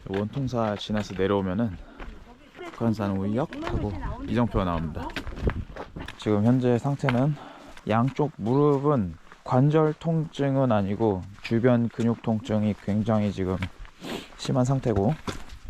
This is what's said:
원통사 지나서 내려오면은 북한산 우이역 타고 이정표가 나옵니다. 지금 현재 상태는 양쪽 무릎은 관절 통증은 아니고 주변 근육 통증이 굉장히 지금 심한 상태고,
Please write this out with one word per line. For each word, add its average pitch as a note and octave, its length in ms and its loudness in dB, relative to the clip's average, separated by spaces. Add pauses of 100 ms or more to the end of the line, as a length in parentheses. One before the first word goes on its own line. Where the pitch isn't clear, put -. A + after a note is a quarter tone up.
(180)
원통사 A#2 600 0
지나서 G#2 380 -4
내려오면은 G2 600 0 (960)
북한산 G2+ 460 0
우이역 G#2+ 340 -2 (100)
타고 D#4+ 300 -2 (360)
이정표가 G#2+ 380 0
나옵니다. E2+ 420 -4 (1080)
지금 G#2 280 2
현재 B2 320 4
상태는 C#3 580 0 (540)
양쪽 C3 480 2
무릎은 C3+ 800 2 (280)
관절 D3+ 560 4
통증은 C#3 720 0
아니고 G2+ 500 2 (200)
주변 A#2 480 4
근육 A2+ 320 0
통증이 G#2+ 600 0
굉장히 G#2 480 2
지금 F#2 260 -2 (800)
심한 B2+ 280 0
상태고, B2 480 2 (560)